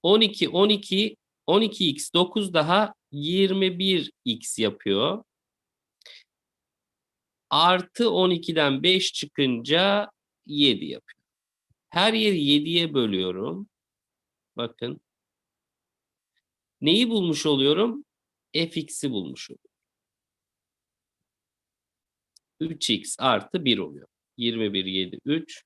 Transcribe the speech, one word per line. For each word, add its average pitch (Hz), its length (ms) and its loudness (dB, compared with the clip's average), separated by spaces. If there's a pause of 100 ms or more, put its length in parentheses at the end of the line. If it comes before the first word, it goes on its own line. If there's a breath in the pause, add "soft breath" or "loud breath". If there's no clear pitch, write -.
on 202 180 4
iki, 202 280 0
on 196 200 2
iki, 208 480 -2 (300)
on 185 140 4
iki 202 280 -2
x - 240 -8
dokuz 180 400 0
daha 175 400 2 (180)
yirmi 185 680 0
bir 185 320 0 (140)
x 113 340 -6
yapıyor. 110 640 0 (2250 loud breath)
Artı 180 640 2
on 185 180 4
ikiden 156 540 0
beş 185 300 2
çıkınca 151 960 0 (360)
yedi 139 400 0
yapıyor. - 300 -14 (760)
Her 202 240 2
yeri 208 300 2
yediye 156 500 2
bölüyorum. 107 760 -2 (880)
Bakın. 120 440 -8 (1800)
Neyi 202 280 4
bulmuş 175 360 0
oluyorum? 156 600 2 (480)
F 165 280 -2
X'i 143 300 -6
bulmuş 87 400 -8
oluyorum. - 200 -20 (3000)
Üç 160 300 -6
x - 300 -2
artı 110 460 -2
bir 117 120 2
oluyor. 73 300 -10 (300)
Yirmi 113 360 -2
bir, 95 120 -4
yedi, 95 400 -6
üç. 160 400 -4